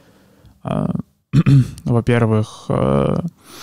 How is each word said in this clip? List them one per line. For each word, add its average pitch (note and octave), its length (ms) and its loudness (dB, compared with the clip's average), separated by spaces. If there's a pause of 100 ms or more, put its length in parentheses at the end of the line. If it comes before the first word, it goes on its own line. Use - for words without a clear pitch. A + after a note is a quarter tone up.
(640)
э, - 240 -4 (460)
<clears throat> C3+ 520 2
во-первых, A#2 840 0
э, - 480 0 (460)